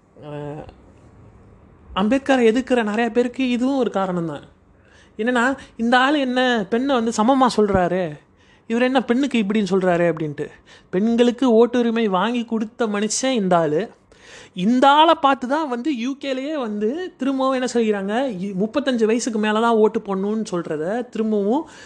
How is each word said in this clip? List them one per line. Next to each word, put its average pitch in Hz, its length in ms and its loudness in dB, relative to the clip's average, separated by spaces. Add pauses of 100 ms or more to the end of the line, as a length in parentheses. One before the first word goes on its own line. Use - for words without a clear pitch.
(240)
அஹ், 147 440 -12 (1300)
அம்பேத்கரை 247 500 0
எதிர்க்கிற 240 380 2
நிறைய 220 280 -2
பேருக்கு 247 380 -2
இதுவும் 254 280 0
ஒரு 233 120 -2
காரணம் 185 360 -2
தான். 147 160 -10 (760)
என்னன்னா, 247 380 0 (220)
இந்த 240 200 2
ஆள் 262 160 4
என்ன 254 560 0
பெண்ணை 254 260 0
வந்து 233 220 0
சமமா 262 300 4 (100)
சொல்றாரு, 180 600 2 (500)
இவர் 233 140 -2
என்ன 254 220 2
பெண்ணுக்கு 247 360 0
இப்படின்னு 196 320 0
சொல்றாரு 180 360 2
அப்படின்ட்டு. 156 400 -4 (420)
பெண்களுக்கு 233 640 2
ஓட்டுரிமை 233 560 2
வாங்கி 220 380 -2
கொடுத்த 226 420 -4
மனுஷன் 214 480 -2
இந்த 185 220 2
ஆளு. 165 320 0 (640)
இந்த 247 360 2
ஆளை 311 240 6
பார்த்து 277 340 0
தான் 294 220 -2
வந்து 247 280 -4
யூ 247 220 -6
கேலயே 277 400 -6
வந்து 240 580 -4
திரும்பவும் 269 360 0
என்ன 254 200 -2
செய்கிறாங்க, 214 580 0
இ-, 196 220 -6
முப்பத்தஞ்சு 226 520 0
வயசுக்கு 226 340 0
மேல 214 200 0
தான் 233 160 2
ஓட்டு 220 240 2
போடணும்னு 202 520 -4
சொல்றத 175 580 -4
திரும்பவும் 220 560 0 (200)